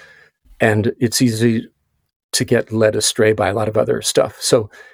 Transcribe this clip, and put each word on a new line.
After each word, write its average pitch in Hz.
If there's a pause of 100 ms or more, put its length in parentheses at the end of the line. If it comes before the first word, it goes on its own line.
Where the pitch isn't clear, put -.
(600)
And 107
it's 120
easy 117 (640)
to -
get 113
led 110
astray 107
by 104
a 98
lot 107
of 107
other 117
stuff. -
So 110 (220)